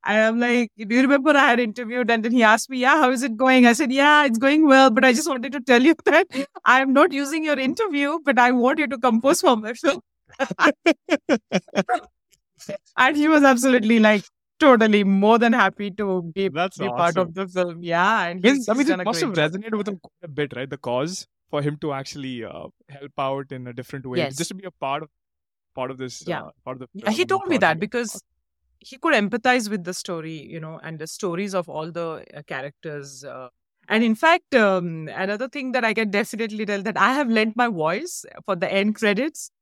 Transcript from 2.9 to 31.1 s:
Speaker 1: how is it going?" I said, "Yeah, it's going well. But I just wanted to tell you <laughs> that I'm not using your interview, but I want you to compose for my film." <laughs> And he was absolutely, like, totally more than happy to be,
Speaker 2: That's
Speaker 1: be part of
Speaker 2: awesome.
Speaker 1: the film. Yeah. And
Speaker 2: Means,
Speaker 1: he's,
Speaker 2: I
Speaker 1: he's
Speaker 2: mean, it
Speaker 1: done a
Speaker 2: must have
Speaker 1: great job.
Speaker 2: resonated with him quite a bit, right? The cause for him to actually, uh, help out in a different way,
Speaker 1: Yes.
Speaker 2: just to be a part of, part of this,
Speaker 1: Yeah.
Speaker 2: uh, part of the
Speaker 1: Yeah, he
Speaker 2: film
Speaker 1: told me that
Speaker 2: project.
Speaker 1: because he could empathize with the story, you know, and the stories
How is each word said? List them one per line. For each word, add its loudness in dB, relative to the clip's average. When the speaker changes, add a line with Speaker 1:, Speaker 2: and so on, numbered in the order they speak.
Speaker 1:
how 4
is -2
it -4
going?" 6
I 8
said, 0
"Yeah, 6
it's 0
going 4
well. 8
But 2
I 6
just -2
wanted -6
to -8
tell 4
you 6
<laughs> -4
that 4
I'm 4
not 4
using -4
your 0
interview, -2
but 2
I 4
want 2
you -2
to -8
compose 2
for 4
my -8
film." -4
<laughs> -2
And 2
he 2
was 4
absolutely, 4
like, 4
totally 6
more 4
than 2
happy 0
to -4
be, -2
Speaker 2:
That's -4
Speaker 1:
be -4
part 0
of 0
Speaker 2:
awesome. -14
Speaker 1:
the -8
film. -4
Yeah. 0
And -8
Speaker 2:
Means, 4
Speaker 1:
he's, -10
Speaker 2:
I 2
Speaker 1:
he's -2
Speaker 2:
mean, 2
it -2
Speaker 1:
done 0
a -4
Speaker 2:
must -4
have -4
Speaker 1:
great 0
job. -
Speaker 2:
resonated -6
with -6
him -8
quite -20
a -18
bit, -8
right? -10
The -12
cause -6
for -4
him -4
to -6
actually, -10
uh, -14
help -20
out -6
in -12
a -14
different -12
way, -4
Speaker 1:
Yes. -4
Speaker 2:
just -6
to -12
be -16
a -12
part -6
of, -20
part -6
of -12
this, -12
Speaker 1:
Yeah. -8
Speaker 2:
uh, -18
part -12
of -18
the -18
Speaker 1:
Yeah, -6
he -4
Speaker 2:
film -2
Speaker 1:
told -2
me 0
that 0
Speaker 2:
project. -
Speaker 1:
because -8
he -20
could 0
empathize 0
with -6
the -10
story, -10
you -16
know, -14
and -12
the -12
stories -6